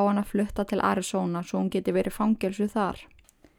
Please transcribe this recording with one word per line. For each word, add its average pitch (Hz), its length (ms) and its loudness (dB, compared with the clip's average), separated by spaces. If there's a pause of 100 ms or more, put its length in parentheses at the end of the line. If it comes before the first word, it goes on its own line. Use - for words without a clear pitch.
hana 202 200 2
flutta 202 400 0
til 196 160 -2
Arizona 185 640 0
svo 190 160 -4
hún 190 140 0
geti 185 200 0
verið 190 220 0
fangelsuð 208 580 0
þar. 196 280 -2 (580)